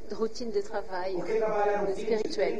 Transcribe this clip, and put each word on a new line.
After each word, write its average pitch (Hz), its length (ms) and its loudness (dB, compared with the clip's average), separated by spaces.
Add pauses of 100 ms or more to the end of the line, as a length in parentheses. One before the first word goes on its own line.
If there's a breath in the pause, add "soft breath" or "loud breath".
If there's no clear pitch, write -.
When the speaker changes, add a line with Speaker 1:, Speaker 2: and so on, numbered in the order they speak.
(160)
Speaker 1:
routine 226 360 -2
de 202 100 2
travail 196 520 -4
Speaker 2:
Porque 214 240 0
trabalharam 208 480 2
vinte, 196 140 0
Speaker 1:
spirituel. 214 600 0